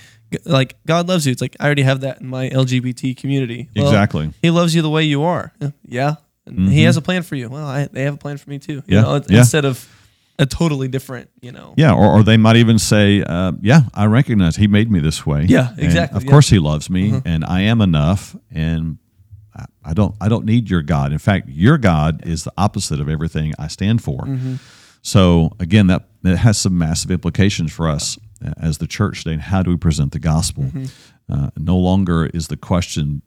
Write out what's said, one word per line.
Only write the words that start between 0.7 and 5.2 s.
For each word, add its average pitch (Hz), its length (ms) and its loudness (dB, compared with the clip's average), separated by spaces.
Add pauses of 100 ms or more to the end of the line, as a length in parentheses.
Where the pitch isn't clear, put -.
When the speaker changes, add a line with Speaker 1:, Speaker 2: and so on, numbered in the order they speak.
Speaker 1:
"God 170 220 -2
loves 180 160 0
you." 135 80 0
It's 123 80 -6
like, 127 200 -8
"I 151 40 -8
already 143 180 0
have 135 200 2
that 135 180 -8
in 131 60 -16
my 131 240 -6
L 131 140 0
G 127 160 -2
B 127 120 -6
T 131 220 -6
community." 131 600 -6
Well, 143 120 0
Speaker 2:
Exactly. 98 460 0 (100)
Speaker 1:
"He 170 80 2
loves 170 240 2
you 170 80 2
the 156 80 -2
way 156 140 0
you 143 180 0